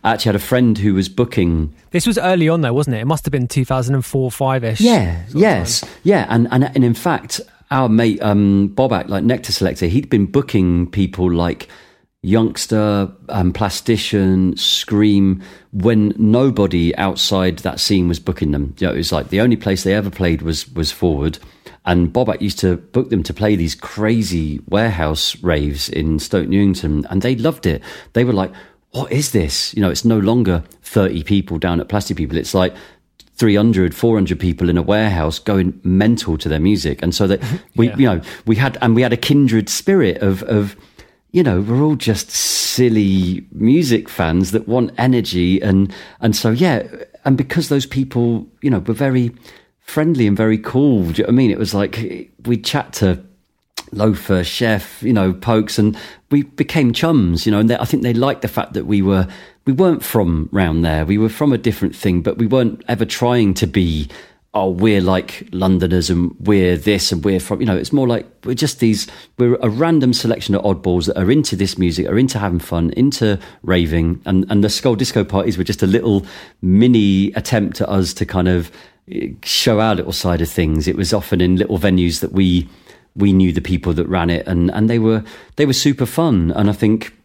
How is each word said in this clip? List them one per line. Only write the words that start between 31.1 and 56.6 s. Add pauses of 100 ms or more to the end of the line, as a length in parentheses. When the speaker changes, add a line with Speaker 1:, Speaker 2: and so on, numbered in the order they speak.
Speaker 1:
people
down
at
Plastic
People.
It's
like (600)
three
hundred,
four
hundred
people
in
a
warehouse
going
mental
to
their
music.
And
so
that (340)
we,
Speaker 2:
<laughs>
Yeah.
Speaker 1:
you
know, (240)
we
had,
and
we
had
a
kindred
spirit
of,
of, (540)
you
know,
we're
all
just
silly
music
fans
that
want
energy.
And, (260)
and
so,
yeah, (380)
and
because
those
people, (140)
you
know,
were
very (480)
friendly
and
very
cool,
do
you
know
what
I
mean?
It
was
like, (140)
we'd
chat
to (680)
Loafer,
Chef,
you
know,
Pokes,
and (340)
we
became